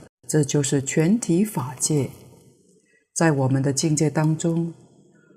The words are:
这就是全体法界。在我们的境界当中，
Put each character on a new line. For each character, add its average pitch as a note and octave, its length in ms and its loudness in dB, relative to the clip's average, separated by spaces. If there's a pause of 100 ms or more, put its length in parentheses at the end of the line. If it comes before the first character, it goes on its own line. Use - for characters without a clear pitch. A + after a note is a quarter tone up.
(300)
这 D3+ 140 2
就 C#3+ 200 0
是 C#3 180 0
全 E3 380 2
体 F3 240 0
法 C3 320 -6
界。 D3 340 -2 (1040)
在 E3 200 2
我 C3+ 160 0
们 C3+ 120 2
的 C#3 120 0
境 D#3 200 0
界 D3+ 160 2
当 D#3 280 0
中， E3 360 -2 (640)